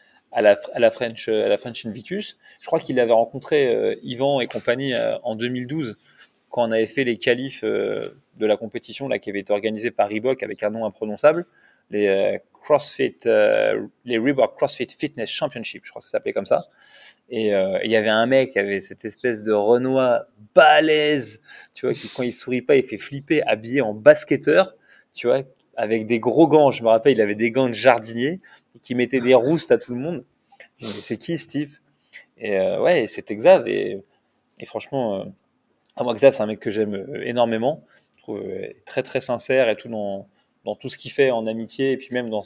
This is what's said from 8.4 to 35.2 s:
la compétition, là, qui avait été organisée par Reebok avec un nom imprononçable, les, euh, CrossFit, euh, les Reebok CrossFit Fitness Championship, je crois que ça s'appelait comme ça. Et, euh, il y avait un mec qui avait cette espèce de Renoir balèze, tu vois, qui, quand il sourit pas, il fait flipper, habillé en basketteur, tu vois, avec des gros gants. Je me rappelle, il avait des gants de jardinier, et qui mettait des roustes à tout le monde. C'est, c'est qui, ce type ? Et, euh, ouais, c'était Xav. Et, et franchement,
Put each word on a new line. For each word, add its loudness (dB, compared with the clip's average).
la 2
compétition, -10
là, -4
qui -18
avait -6
été -4
organisée -4
par -2
Reebok -4
avec -10
un -2
nom -6
imprononçable, 0
les, 0
euh, 2
CrossFit, -2
euh, 2
les -2
Reebok 0
CrossFit -4
Fitness -6
Championship, -8
je -20
crois -18
que -16
ça -14
s'appelait -2
comme -4
ça. 0
Et, 0
euh, 0
il -2
y 4
avait 2
un 4
mec 2
qui -2
avait 0
cette -14
espèce -4
de 0
Renoir 2
balèze, 4
tu -12
vois, -2
qui, -8
quand -4
il -2
sourit -6
pas, 4
il 4
fait -8
flipper, -4
habillé -2
en -4
basketteur, 4
tu -6
vois, 2
avec -2
des 0
gros 4
gants. 6
Je -6
me 0
rappelle, 6
il 2
avait 2
des 0
gants 0
de -6
jardinier, 2
et -20
qui -8
mettait 0
des 6
roustes 4
à 6
tout -4
le -6
monde. -8
C'est, -14
c'est -8
qui, -6
ce -8
type ? -8
Et, -2
euh, 0
ouais, 2
c'était -10
Xav. 6
Et, -4
et -18
franchement, -6